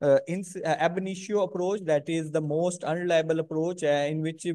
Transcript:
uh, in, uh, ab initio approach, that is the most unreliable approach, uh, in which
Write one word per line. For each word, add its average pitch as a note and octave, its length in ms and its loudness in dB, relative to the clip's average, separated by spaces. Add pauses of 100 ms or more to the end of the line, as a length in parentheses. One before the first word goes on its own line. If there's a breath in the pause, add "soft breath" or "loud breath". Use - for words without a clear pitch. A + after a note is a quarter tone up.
uh, C#3 260 6
in, F#3 160 -4 (200)
uh, D#3 160 2
ab F3 180 2
initio F#3+ 460 -2
approach, F#3 420 -2
that D3 220 2
is D#3+ 240 -2
the D#3+ 100 0
most E3 440 -2
unreliable E3 540 2
approach, D#3+ 440 -2
uh, D3 40 2
in D3 340 2
which D#3+ 340 -6